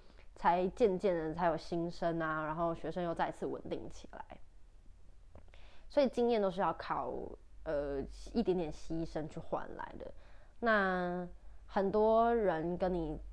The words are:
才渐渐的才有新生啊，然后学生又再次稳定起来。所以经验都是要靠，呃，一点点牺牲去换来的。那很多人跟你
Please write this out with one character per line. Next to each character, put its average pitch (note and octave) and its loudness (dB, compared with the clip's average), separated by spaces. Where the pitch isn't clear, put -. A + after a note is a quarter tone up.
才 F#3 4
渐 F#3+ 4
渐 F3+ 2
的 D#3+ -2
才 E3+ 0
有 D#3+ 4
新 E3+ -2
生 E3+ 0
啊， D#3 0
然 D#3 -2
后 E3+ 0
学 D#3+ -6
生 F3 -2
又 E3+ 0
再 D#3+ 0
次 - -6
稳 C3+ -4
定 - -6
起 - -12
来。 - -12
所 - 4
以 C4 8
经 A#3+ 2
验 A3+ 4
都 F#3+ 4
是 F3+ -2
要 E3 4
靠， C#3 -4
呃， C#3+ -2
一 A#3 4
点 F#3 2
点 D#3 0
牺 E3 -4
牲 - -4
去 E3+ -10
换 - -4
来 - -8
的。 - -10
那 F3+ 4
很 G3 2
多 A3 6
人 F3 2
跟 F#3 2
你 D#3+ -2